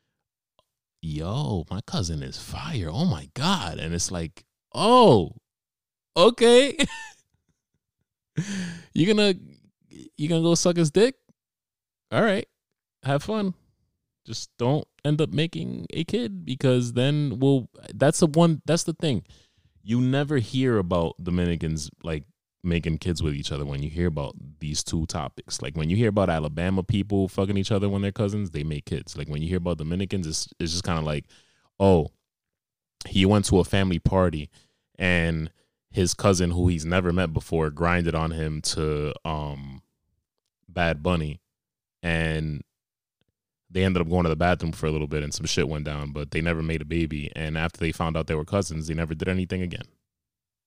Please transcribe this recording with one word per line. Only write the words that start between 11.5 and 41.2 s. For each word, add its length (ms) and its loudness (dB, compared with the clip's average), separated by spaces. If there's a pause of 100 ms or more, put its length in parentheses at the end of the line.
All 100 2
right. 260 0 (560)
Have 200 0
fun. 300 -2 (720)
Just 320 -12
don't 300 0 (180)
end 160 2
up 100 -2
making 640 -4
a 100 -2
kid 420 -4
because 480 2
then 460 0
we'll, 300 2 (240)
that's 260 2
the 80 6
one, 380 4
that's 180 0
the 100 -4
thing. 300 0 (580)
You 200 0
never 380 2
hear 380 2
about 460 0
Dominicans, 640 0 (140)
like, 220 -6 (380)
making 340 0
kids 260 -2
with 100 0
each 180 -6
other 140 -6
when 160 -6
you 80 -6
hear 180 0
about 280 -4 (240)
these 240 -4
two 220 -2
topics. 560 -8
Like, 160 -8
when 120 0
you 60 2
hear 140 4
about 200 2
Alabama 540 0
people 460 0
fucking 260 -2
each 160 -2
other 160 0
when 140 -2
they're 100 -2
cousins, 400 -2
they 120 -4
make 220 -6
kids. 300 -8
Like, 140 -8
when 120 -4
you 60 -2
hear 120 0
about 180 -2
Dominicans, 500 -4
it's, 220 -6 (100)
it's 140 -2
just 100 -4
kinda 180 -2
like, 240 -4 (540)
"Oh, 300 6 (1000)
he 180 4
went 200 4
to 140 4
a 40 6
family 360 0
party 500 0 (500)
and 500 0 (420)
his 220 2
cousin 380 2
who 160 2
he's 160 0
never 300 0
met 180 0
before 380 -2
grinded 440 0
on 180 -2
him 300 -4
to, 520 -2 (100)
um, 580 -6 (840)
Bad 340 0
Bunny, 380 -2 (640)